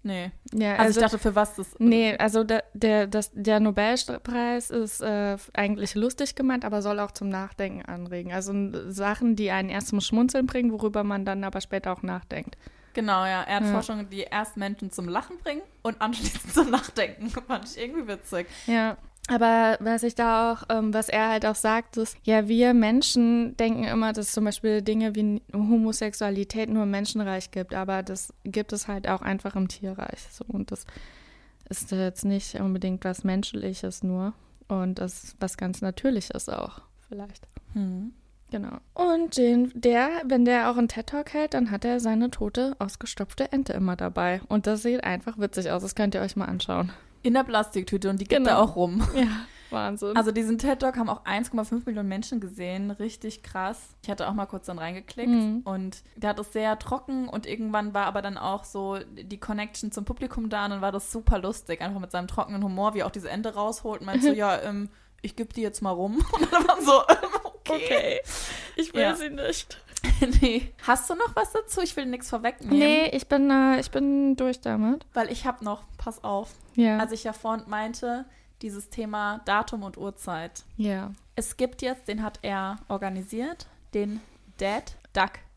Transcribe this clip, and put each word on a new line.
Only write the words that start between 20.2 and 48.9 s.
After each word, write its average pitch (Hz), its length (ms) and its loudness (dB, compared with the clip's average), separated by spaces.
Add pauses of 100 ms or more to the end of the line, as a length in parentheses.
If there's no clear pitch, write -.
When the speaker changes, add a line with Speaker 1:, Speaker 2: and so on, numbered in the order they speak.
Speaker 2:
auch, 226 160 -6
ähm, 220 240 2
was 220 160 0
er 220 220 2
halt 220 160 2
auch 214 80 2
sagt, 226 420 0
ist, 226 180 -2 (100)
ja, 220 220 6
wir 240 280 6
Menschen 233 840 4
denken 226 280 0
immer, 220 280 0
dass 214 200 -2
zum 214 120 2
Beispiel 214 380 0
Dinge 214 320 2
wie 208 260 0 (140)
Homosexualität 214 1120 2
nur 214 140 2
im 202 80 2
Menschenreich 196 600 -2
gibt, 185 240 -6
aber 190 280 -2
das 190 300 -8 (120)
gibt 208 280 -4
es 208 160 -6
halt 196 200 -4
auch 190 140 0
einfach 196 340 -4
im 185 120 0
Tierreich. - 520 -8 (100)
So, - 180 -14
und 196 240 -6
das - 120 -10 (840)
ist - 220 -6
jetzt 185 360 -2
nicht 196 300 -2
unbedingt 185 480 -2
was 185 200 -4
Menschliches 190 800 -2
nur 185 300 -2 (360)
und 185 300 -2
das 180 260 -8
ist - 160 -18
was 190 160 -4
ganz 185 260 -6
Natürliches 202 680 -2
auch - 320 -8 (280)
vielleicht. 202 380 -16 (260)
Speaker 1:
Hm. 196 400 -4 (380)
Speaker 2:
Genau. 202 260 -8 (160)
Und 339 440 2
den, 247 380 6
der, 240 340 4 (180)
wenn 247 180 6
der 240 260 6
auch 240 60 0
einen 233 120 4
ted 226 200 -6
Talk 294 240 -4
hält, 302 220 0
dann 247 160 2
hat 202 140 -2
er 240 140 2
seine 226 320 2
tote, 247 480 -2
ausgestopfte - 760 -6
Ente 269 200 0
immer 185 240 0
dabei. 180 520 -2
Und 208 200 0
das 214 140 0
sieht 240 200 0
einfach 208 360 -6
witzig 190 340 -2
aus. 180 100 -2
Das 190 140 -8
könnt 202 180 2
ihr 190 60 -2
euch 190 160 -4
mal 196 80 -2
anschauen. 180 480 -2 (320)
Speaker 1:
In 240 100 4
der 269 80 4
Plastiktüte 202 680 -2
und 196 100 0
die 196 60 -6
gibt 262 180 4
Speaker 2:
Genau. 226 60 6
Speaker 1:
er - 100 8
auch 214 160 4
rum. 180 260 2 (140)